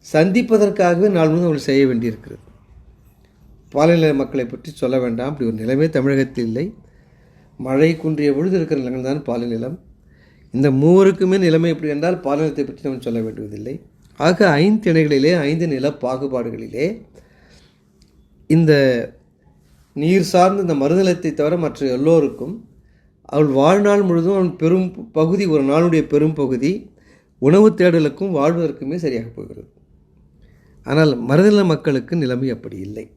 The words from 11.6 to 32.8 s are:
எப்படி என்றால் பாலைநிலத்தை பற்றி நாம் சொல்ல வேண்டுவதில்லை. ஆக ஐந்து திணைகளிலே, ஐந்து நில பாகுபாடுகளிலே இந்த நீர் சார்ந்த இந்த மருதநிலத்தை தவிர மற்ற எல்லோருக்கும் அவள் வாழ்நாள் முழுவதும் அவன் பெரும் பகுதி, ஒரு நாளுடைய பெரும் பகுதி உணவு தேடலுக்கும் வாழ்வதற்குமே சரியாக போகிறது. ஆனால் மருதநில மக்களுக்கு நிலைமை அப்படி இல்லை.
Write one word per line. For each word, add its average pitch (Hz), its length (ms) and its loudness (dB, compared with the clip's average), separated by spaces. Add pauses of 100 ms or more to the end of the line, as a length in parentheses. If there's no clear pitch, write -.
எப்படி 151 220 -4
என்றால் 165 280 -2
பாலைநிலத்தை 143 440 -2
பற்றி - 240 -12
நாம் 127 160 -10
சொல்ல 117 160 -4
வேண்டுவதில்லை. 110 540 -10 (440)
ஆக 175 200 2 (120)
ஐந்து 196 280 2
திணைகளிலே, 156 600 2
ஐந்து 156 280 -2
நில 135 260 -2
பாகுபாடுகளிலே 123 920 -6 (1600)
இந்த 156 220 4 (1200)
நீர் 170 280 2
சார்ந்த 190 400 2
இந்த 170 120 -2
மருதநிலத்தை 175 560 0
தவிர 151 260 -2
மற்ற 143 300 -4
எல்லோருக்கும் 143 680 0 (760)
அவள் 143 220 0
வாழ்நாள் 202 540 2
முழுவதும் 175 320 0
அவன் 180 180 0
பெரும் 180 320 0 (240)
பகுதி, 165 340 0
ஒரு 151 180 0
நாளுடைய 160 420 2
பெரும் 151 300 0
பகுதி 135 360 -2 (680)
உணவு 190 300 6
தேடலுக்கும் 170 640 0
வாழ்வதற்குமே 156 680 -2
சரியாக 120 280 -4
போகிறது. - 420 -18 (1160)
ஆனால் 147 280 2 (100)
மருதநில 196 420 4
மக்களுக்கு 151 500 -2
நிலைமை 131 340 -4
அப்படி 107 300 -12
இல்லை. 107 380 -14